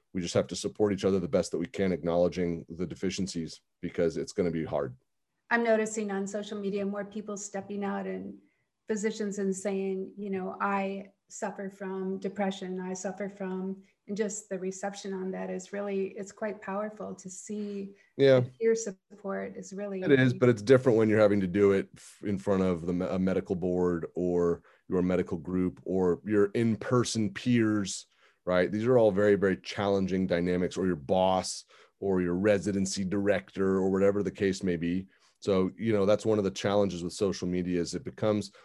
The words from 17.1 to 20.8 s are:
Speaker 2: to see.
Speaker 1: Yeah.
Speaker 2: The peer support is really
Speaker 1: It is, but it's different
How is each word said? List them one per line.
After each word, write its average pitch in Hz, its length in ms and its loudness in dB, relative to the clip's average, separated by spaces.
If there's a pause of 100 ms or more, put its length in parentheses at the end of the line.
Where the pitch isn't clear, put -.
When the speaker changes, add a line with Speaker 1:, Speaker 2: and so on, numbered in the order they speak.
Speaker 2:
to 185 160 -16
see. 202 640 -10 (240)
Speaker 1:
Yeah. 135 240 8
Speaker 2:
The 123 100 -4 (100)
peer 226 140 4
support 196 840 -8
is 190 160 -14
really 196 300 -8
Speaker 1:
It 151 100 4
is, 131 220 6
but 123 140 4
it's 110 120 2
different 127 380 6